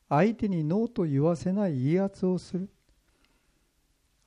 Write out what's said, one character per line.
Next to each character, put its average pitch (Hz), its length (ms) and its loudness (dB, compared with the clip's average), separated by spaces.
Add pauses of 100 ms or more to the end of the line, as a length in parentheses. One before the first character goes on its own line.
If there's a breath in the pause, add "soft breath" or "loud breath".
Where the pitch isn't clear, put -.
相 190 260 4
手 214 140 -2
に 165 160 -2
ノ 202 200 0
ー - 40 -8
と 214 140 -4
言 143 200 0
わ 165 140 2
せ 185 160 -4
な 202 160 0
い 135 220 0
威 180 80 2
圧 196 260 -4
を 185 140 0
す - 180 -10
る。 190 120 -6 (1600)